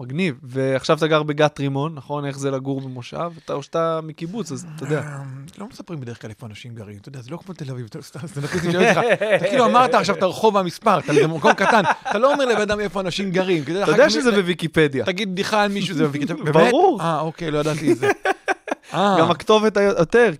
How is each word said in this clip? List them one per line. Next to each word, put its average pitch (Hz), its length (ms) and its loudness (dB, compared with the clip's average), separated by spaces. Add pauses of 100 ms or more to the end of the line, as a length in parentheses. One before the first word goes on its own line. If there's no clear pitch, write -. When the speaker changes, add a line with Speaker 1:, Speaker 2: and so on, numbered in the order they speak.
Speaker 1:
מגניב. 135 420 -4
ועכשיו 135 540 0
אתה 160 100 0
גר 156 160 2
בגת 151 380 0
רימון, 139 340 -4
נכון? 143 300 -10
איך 139 140 -8
זה 139 120 -4
לגור 135 300 -4
במושב? 135 500 -10 (140)
אתה, - 80 -8
או 143 100 -6
שאתה 165 400 -4
מקיבוץ, 165 500 -10
אז 127 140 -12 (100)
אתה - 80 -12
יודע. 147 160 -2
Speaker 2:
אמ, 139 440 -12 (140)
לא 202 80 -12
מספרים - 340 -14
בדרך 120 220 -14
כלל 117 80 -14
איפה 120 160 -16
אנשים 113 280 -16
גרים, 104 260 -16
אתה - 80 -20
יודע, 135 120 -16
זה 117 100 -18
לא 165 60 -12
כמו 175 180 -16
תל 139 160 -12
אביב, 123 200 -10
אתה, 156 80 -14 (120)
אתה, - 120 -16
אז 135 160 -12
אתה 143 100 -6
כאילו 175 240 -2
שואל 185 160 4
אותך, 170 120 4 (360)
אתה - 120 2
כאילו 247 180 4
אמרת 247 280 4
עכשיו 190 220 2
את 156 60 -4
הרחוב 196 320 2
והמספר, 190 440 2
אתה 143 140 -4 (100)
במקום 160 300 2
קטן, 202 300 4 (280)
אתה 208 80 0
לא 262 140 -2
אומר 285 120 0
לבן 226 160 0
אדם 208 200 -2
איפה 196 200 -6
אנשים 190 300 -4
גרים, 180 340 0
כי 147 80 -6
Speaker 1:
אתה 196 100 -2
Speaker 2:
אחר 175 100 2
Speaker 1:
יודע 208 120 8
Speaker 2:
כך 311 60 6
Speaker 1:
שזה 262 200 2
Speaker 2:
מ-, 208 40 4
Speaker 1:
בוויקיפדיה. 165 720 0
Speaker 2:
תגיד 190 280 -4
בדיחה 202 300 0
על 208 100 0
מישהו, 196 220 -4
זה 151 120 0
בוויקיפדיה, 151 460 -4
Speaker 1:
<laughs> - 0 -
ברור. 240 460 4
Speaker 2:
באמת? 165 120 -2
אה, 156 100 -2
אוקיי, 160 300 -6
לא 147 80 -2
ידעתי 151 340 0
את - 60 0
זה. 403 160 0
Speaker 1:
<laughs> - 40 -20 (760)
Speaker 2:
אה. 190 240 2
Speaker 1:
גם 160 120 4
הכתובת 214 460 2
היותר, 202 640 4